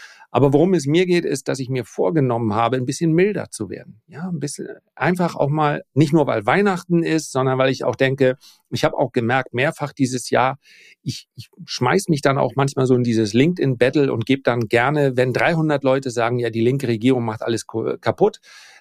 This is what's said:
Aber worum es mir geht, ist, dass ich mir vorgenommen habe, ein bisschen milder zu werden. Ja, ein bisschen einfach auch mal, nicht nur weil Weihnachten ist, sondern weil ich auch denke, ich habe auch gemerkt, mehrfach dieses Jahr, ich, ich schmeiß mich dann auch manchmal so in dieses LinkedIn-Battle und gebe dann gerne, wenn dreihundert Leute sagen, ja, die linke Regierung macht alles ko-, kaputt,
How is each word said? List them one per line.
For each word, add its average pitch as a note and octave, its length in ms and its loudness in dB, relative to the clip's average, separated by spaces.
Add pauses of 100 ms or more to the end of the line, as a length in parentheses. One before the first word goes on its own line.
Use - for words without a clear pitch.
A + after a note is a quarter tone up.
(300)
Aber C3+ 220 4
worum F3 220 4
es D3 100 0
mir E3 220 2
geht, F3 180 0
ist, - 240 -4
dass C3+ 120 -2
ich B2 100 -8
mir B2+ 160 -4
vorgenommen B2 640 0
habe, A#2 240 0
ein B2+ 80 -4
bisschen D#3 280 -2
milder F3+ 380 0
zu F#2+ 200 -10
werden. - 360 -16
Ja, E3 220 -12
ein E3 120 -6
bisschen - 280 -8 (260)
einfach F3 400 -2
auch C#3+ 140 0
mal, D3+ 340 0 (120)
nicht C#3+ 180 4
nur D#3 140 4
weil A2+ 180 -2
Weihnachten F3 580 2
ist, D#3 300 -2
sondern C3 240 0
weil C3 140 2
ich C3+ 140 -4
auch B2 120 -2
denke, C3 400 2 (340)
ich C#3+ 140 -2
habe D#3+ 140 0
auch C3+ 140 -2
gemerkt, B2 420 0
mehrfach C#3+ 400 -2
dieses B2+ 340 -2
Jahr, C3 300 0 (420)
ich, - 360 -10
ich - 120 -18 (160)
schmeiß C3+ 440 -2
mich D3 120 0
dann C#3 160 2
auch B2+ 180 0
manchmal C#3 300 0
so B2+ 100 2
in B2 100 2
dieses A2+ 280 0
LinkedIn-Battle C3+ 800 2
und A2+ 140 -4
gebe C3+ 160 0
dann A#2+ 260 0
gerne, C3+ 480 2
wenn B2+ 160 2
dreihundert D3+ 520 0
Leute C3 260 0
sagen, A#2+ 280 -2
ja, A#2 120 -2
die A2+ 100 -2
linke B2+ 280 0
Regierung A#2+ 360 2
macht A2 160 -6
alles A2+ 260 -4
ko-, A#2 320 -4
kaputt, F#3 420 -4 (400)